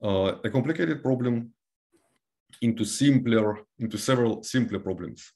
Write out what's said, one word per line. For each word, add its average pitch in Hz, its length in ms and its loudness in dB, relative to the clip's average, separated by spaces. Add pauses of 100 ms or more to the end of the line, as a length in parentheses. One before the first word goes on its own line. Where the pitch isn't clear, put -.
uh, 95 400 2
a 110 60 -2
complicated 151 540 -2
problem 120 500 -2 (1080)
into 110 240 0
simpler, 113 760 2 (180)
into 110 200 -6
several 120 460 0
simpler 104 360 -2
problems. 87 560 -10